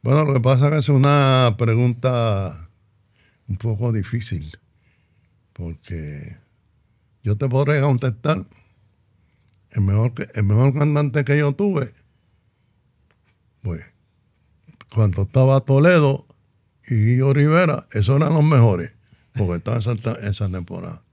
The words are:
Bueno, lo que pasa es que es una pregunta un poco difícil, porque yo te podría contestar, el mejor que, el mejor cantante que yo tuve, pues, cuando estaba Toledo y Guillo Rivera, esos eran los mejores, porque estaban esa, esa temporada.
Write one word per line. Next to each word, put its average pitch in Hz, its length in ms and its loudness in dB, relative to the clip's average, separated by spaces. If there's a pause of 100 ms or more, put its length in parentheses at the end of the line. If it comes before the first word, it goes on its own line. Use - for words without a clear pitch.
Bueno, 143 220 2
lo 139 100 -2
que 127 60 2
pasa 127 260 2
es 143 60 2
que 156 60 0
es 131 100 -2
una 135 680 4
pregunta 113 1080 -2 (800)
un 101 80 -6
poco 113 360 -4
difícil, 98 640 -6 (960)
porque 80 840 -14 (880)
yo 104 120 -2
te 135 120 -4
podría 139 340 0
contestar, 139 640 -2 (1300)
el 107 100 -2
mejor 107 320 0
que, - 200 -10
el 107 100 -2
mejor 113 280 4
cantante 147 520 0
que 143 140 0
yo 143 140 0
tuve, 175 400 -4 (1700)
pues, 87 200 -8 (1120)
cuando 98 280 0
estaba 131 380 2
Toledo 143 680 2 (600)
y 123 80 -4
Guillo 123 400 2
Rivera, 151 580 2
esos 110 280 2
eran 165 120 0
los 151 120 4
mejores, 117 480 4 (440)
porque 90 200 -2
estaban 110 240 -4
esa, 110 320 -4 (140)
esa 104 220 -4
temporada. 90 540 -10 (100)